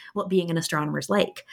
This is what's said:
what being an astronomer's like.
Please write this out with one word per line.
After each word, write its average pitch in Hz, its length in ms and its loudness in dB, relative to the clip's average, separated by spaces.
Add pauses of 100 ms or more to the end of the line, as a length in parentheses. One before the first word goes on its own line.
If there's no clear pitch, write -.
(120)
what 180 160 -2
being 180 220 2
an 165 80 2
astronomer's 151 500 -2
like. - 440 0